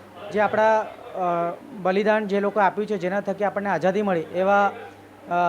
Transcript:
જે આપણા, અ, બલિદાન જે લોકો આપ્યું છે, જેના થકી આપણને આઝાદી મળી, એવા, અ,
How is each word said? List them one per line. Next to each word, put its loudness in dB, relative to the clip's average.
જે 0
આપણા, 4
અ, -4
બલિદાન 2
જે 0
લોકો 0
આપ્યું 2
છે, -4
જેના -2
થકી -4
આપણને -4
આઝાદી 0
મળી, 0
એવા, 2
અ, -2